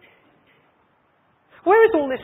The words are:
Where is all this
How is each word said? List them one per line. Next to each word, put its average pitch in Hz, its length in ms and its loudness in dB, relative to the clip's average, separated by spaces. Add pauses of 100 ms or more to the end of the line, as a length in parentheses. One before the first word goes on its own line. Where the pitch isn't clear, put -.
(1600)
Where 440 220 2
is - 100 0
all 294 140 -4
this 254 160 -10